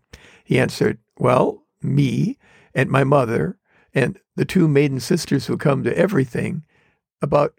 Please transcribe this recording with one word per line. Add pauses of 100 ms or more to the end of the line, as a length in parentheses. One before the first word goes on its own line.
(420)
He
answered, (200)
"Well, (180)
me (360)
and
my
mother (360)
and (160)
the
two
maiden
sisters
who
come
to
everything, (580)
about